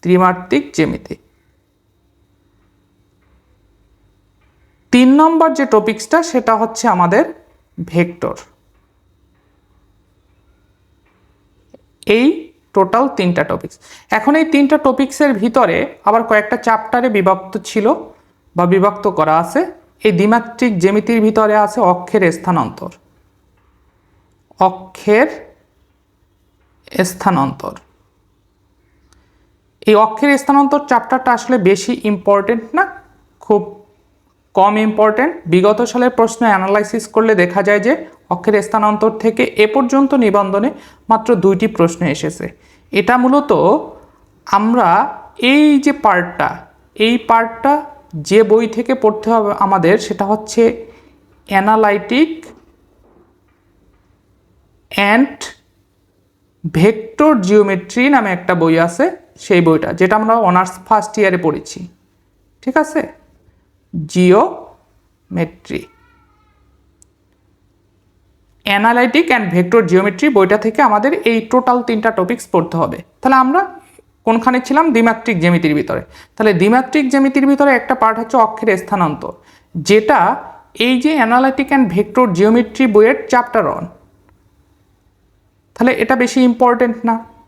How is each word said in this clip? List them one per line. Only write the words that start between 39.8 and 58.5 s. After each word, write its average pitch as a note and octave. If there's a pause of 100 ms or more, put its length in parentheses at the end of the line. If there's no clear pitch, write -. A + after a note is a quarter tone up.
নিবন্ধনে G3+ (380)
মাত্র A3
দুইটি F#3+
প্রশ্ন E3+
এসেছে। D3 (420)
এটা G#3
মূলত C4 (920)
আমরা G#3+ (200)
এই C#4+
যে C#4+
পার্টটা, F3+ (300)
এই A3+
পার্টটা A3+ (300)
যে F3+
বই A3
থেকে A#3+
পড়তে G#3+
হবে G#3+
আমাদের, F#3+
সেটা G3+
হচ্ছে G#3+ (600)
অ্যানালাইটিক G#3+ (2500)
and G#3+ (1200)
ভেক্টর A3
জিওমেট্রি G3+
নামে B3
একটা F3+